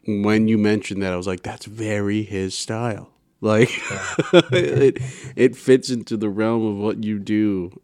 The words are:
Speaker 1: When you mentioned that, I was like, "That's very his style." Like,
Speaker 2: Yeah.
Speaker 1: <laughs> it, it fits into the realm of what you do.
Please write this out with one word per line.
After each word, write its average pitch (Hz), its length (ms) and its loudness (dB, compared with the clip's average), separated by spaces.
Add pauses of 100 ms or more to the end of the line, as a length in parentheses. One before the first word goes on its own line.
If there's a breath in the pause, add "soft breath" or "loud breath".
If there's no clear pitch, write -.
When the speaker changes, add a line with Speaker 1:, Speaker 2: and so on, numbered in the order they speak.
Speaker 1:
When 107 420 2
you 110 100 4
mentioned 104 460 0
that, 92 100 -2
I - 20 -2
was 90 120 -6
like, 92 160 -4
"That's - 220 -12
very 107 580 -2
his 95 340 -6
style." 110 560 -6 (260)
Like, 110 300 4 (220)
Speaker 2:
Yeah. - 240 -8 (180)
Speaker 1:
<laughs> - 0 - (180)
it, 143 460 2 (380 loud breath)
it 123 200 4
fits 127 360 2
into 117 260 -4
the 107 100 -2
realm 110 380 0
of 104 120 -2
what 107 260 -4
you 107 160 -4
do. 98 640 -2